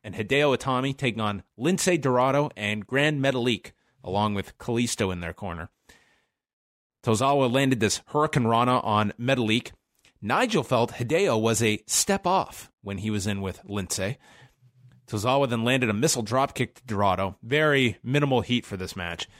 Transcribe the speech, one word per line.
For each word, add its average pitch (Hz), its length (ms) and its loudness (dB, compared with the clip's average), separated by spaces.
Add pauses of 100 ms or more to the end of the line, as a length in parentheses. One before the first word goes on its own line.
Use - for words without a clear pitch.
and 117 100 -12
Hideo 131 400 2
Itami 131 400 -2
taking 117 280 -2
on 101 200 -2 (160)
Lince 175 400 2
Dorado 135 560 2
and 104 320 -4
Gran 143 360 0
Metalik, 127 500 0 (320)
along 101 300 0
with - 240 -8
Kalisto 117 520 -2
in 87 100 -6
their 85 120 -8
corner. 87 380 -10 (1300)
Tozawa 131 480 2
landed 131 300 2
this 104 280 0
Hurricane 151 380 0
Rana 120 340 2
on 104 380 0
Metalik. 120 520 0 (500)
Nigel 185 440 0
felt 120 300 0
Hideo 131 460 0
was 110 220 2
a 107 240 2
step - 400 0
off - 440 -2 (120)
when 98 160 -8
he 101 120 -4
was 104 160 -2
in 101 140 -2
with 95 240 -8
Lince. 101 520 -4 (920)
Tozawa 127 420 0
then 117 160 0
landed 123 240 2
a 107 60 2
missile 117 300 0
dropkick 127 500 -2
to - 100 -20
Dorado. 98 580 0
Very 135 600 2
minimal 135 380 2
heat 120 260 -2
for 101 100 -10
this 90 200 -8
match. 87 320 -8 (120)